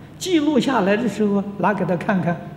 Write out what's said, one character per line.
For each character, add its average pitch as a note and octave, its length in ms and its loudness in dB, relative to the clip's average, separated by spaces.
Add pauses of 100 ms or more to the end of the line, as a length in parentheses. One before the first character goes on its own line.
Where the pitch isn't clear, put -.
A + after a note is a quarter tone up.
(180)
记 F4 220 0
录 D4 200 2
下 B3 220 2
来 G3+ 160 2
的 A#3+ 100 -2
时 G3+ 160 -2
候 G3+ 200 2 (160)
拿 F#3+ 140 2
给 F#3+ 120 -2
他 F3+ 100 0
看 G3 260 0
看， E3+ 140 -2 (220)